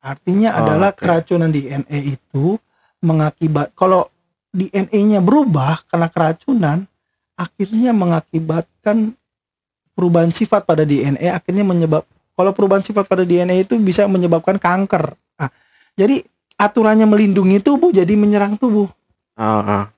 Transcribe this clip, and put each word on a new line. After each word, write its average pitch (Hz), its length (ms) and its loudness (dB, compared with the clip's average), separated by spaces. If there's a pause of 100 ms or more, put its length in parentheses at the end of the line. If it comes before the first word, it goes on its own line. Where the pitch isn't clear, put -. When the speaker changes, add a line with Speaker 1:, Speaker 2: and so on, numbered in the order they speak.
Speaker 1:
Artinya 190 480 -2
Speaker 2:
Oh, - 80 -2
Speaker 1:
adalah 160 260 2
Speaker 2:
oke. - 140 -10
Speaker 1:
keracunan 165 480 0
D 139 160 -4
N 139 160 -8
A 147 160 -6
itu 143 560 -4 (420)
mengakibat-, 156 800 -2
kalau 185 320 2 (420)
D 185 220 -6
N 196 160 -4
A-nya 208 320 2
berubah 175 680 0
karena 165 220 -2
keracunan, 165 800 -2 (480)
akhirnya 214 560 -4
mengakibatkan 175 1200 -2 (800)
perubahan 170 380 2
sifat 208 340 -2
pada 156 180 0
D 143 220 0
N 139 160 -2
A, 180 160 -2
akhirnya 180 260 -4
menyebab-, 170 460 0 (240)
kalau 190 220 0
perubahan 196 280 0
sifat 202 240 -2
pada 185 160 -2
D 175 160 2
N 180 140 0
A 180 60 2
itu 190 200 -2
bisa 202 300 2
menyebabkan 180 480 0
kanker. 180 580 -2 (220)
Nah, 143 140 -6 (440)
jadi 220 300 0 (320)
aturannya 214 480 2
melindungi 202 560 4
tubuh 294 320 2
jadi 190 220 2
menyerang 208 420 0
tubuh. 208 320 0 (480)
Speaker 2:
Oh, 110 260 0
oh. 101 220 0 (140)